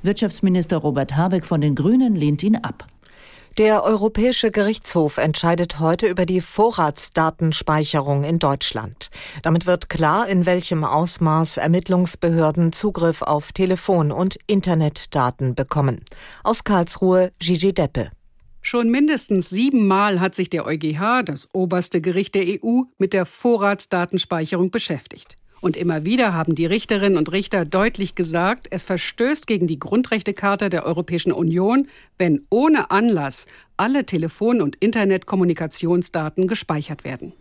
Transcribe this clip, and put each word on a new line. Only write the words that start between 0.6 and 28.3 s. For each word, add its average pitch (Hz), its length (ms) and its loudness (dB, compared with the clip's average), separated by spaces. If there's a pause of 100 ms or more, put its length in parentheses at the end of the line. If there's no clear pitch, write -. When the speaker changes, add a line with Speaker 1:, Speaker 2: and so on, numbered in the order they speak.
Speaker 1:
Robert 139 380 -2
Habeck 175 300 0
von 156 160 0
den 147 140 2
Grünen 220 400 2
lehnt 151 260 0
ihn 214 140 2
ab. - 320 -10 (680)
Speaker 2:
Der 214 280 4
Europäische 220 640 2
Gerichtshof 196 640 0
entscheidet 170 640 0
heute 170 280 2
über 180 180 0
die 180 160 0
Vorratsdatenspeicherung 156 1800 0
in 170 120 0
Deutschland. - 720 -4 (340)
Damit 165 220 2
wird 180 220 0
klar, 165 400 0
in 180 180 2
welchem 180 380 0
Ausmaß 160 720 0
Ermittlungsbehörden 170 1160 2
Zugriff 170 480 -2
auf 147 320 -2
Telefon- 180 580 0
und 185 340 -2
Internetdaten 151 1120 0
bekommen. 135 460 -2 (420)
Aus 226 220 0
Karlsruhe 185 760 2
Gigi 175 340 0
Deppe. 131 360 -2 (520)
Speaker 3:
Schon 233 300 0
mindestens 254 580 0
siebenmal 202 720 2
hat 190 160 0
sich 180 140 -2
der 170 180 -4
E 151 80 -2
U - 20 -8
G 151 220 -4
H, 233 240 0
das 151 300 -8
oberste 180 480 -2
Gericht 180 340 -2
der 196 100 2
E 190 160 -2
U, 247 260 0 (100)
mit 190 160 0
der 185 120 2
Vorratsdatenspeicherung 190 1400 0
beschäftigt. - 680 -8 (240)
Und 165 160 0
immer 160 280 -2
wieder 220 300 2
haben 165 180 0
die 165 140 0
Richterinnen 202 500 0
und 156 140 0
Richter 190 340 -2
deutlich 196 480 -2
gesagt, 175 560 -2